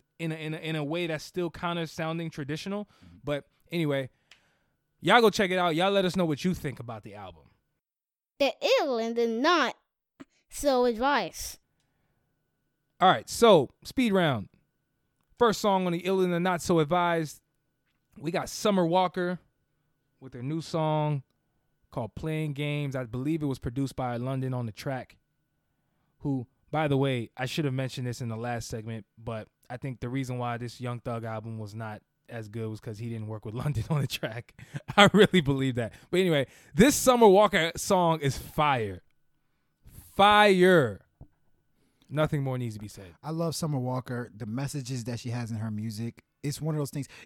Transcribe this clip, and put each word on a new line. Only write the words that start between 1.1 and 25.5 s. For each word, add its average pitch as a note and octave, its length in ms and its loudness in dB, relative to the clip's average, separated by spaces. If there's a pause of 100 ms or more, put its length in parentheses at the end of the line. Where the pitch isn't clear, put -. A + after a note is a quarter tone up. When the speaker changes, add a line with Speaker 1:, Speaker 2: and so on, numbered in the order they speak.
Speaker 1:
still F3 260 -4
kinda E3+ 380 -6
sounding E3 420 -6
traditional. D#3+ 560 -8
Speaker 2:
Mm-hmm. E2+ 380 -20
Speaker 1:
But C#3+ 220 -4 (260)
anyway, C#3+ 380 -2 (920)
y'all A3 200 6
go A3 80 6
check F#3+ 220 0
it F#3 60 0
out. F3 180 2
Y'all F#3 160 2
let G3 140 2
us F3+ 100 -2
know F#3 100 2
what D3+ 200 -4
you F#3 80 2
think C3+ 260 -8
about A#2 240 -12
the G#2 120 -18
album. F2+ 280 -18 (960)
Speaker 3:
The C#4 140 0 (260)
ill C4+ 200 0
and A#3 160 -4
the A#3 120 0
not C4 480 0 (760)
so B3+ 360 2
advice. A#3+ 720 -2 (1400)
Speaker 1:
All F#3 80 8
right, A#2+ 200 2
so G3 400 6 (140)
speed A#3+ 300 0
round. C#3+ 360 2 (880)
First A#3 220 2
song F#3+ 280 2
on F3 40 0
the E3+ 140 -2
ill F#3+ 160 0
and F3+ 100 2
the E3+ 80 0
not F3+ 220 -2
so E3+ 180 2
advised. E3+ 600 0 (760)
We E3 140 -6
got E3+ 160 -4
Summer G3 380 2
Walker F3+ 540 0 (840)
with C3+ 140 -18
her B2 80 -12
new D#3 180 -6
song D3+ 600 -2 (680)
called A#2 240 -8
Playing D#3 380 -4
Games. D3 420 -4
I B2+ 80 -4
believe C3 400 -4
it C#3+ 40 -2
was C3 120 -4
produced C3 360 -6
by B2 220 -4
London C3 360 -4
on B2 140 -4
the G#2+ 40 -8
Track, - 460 -10 (1000)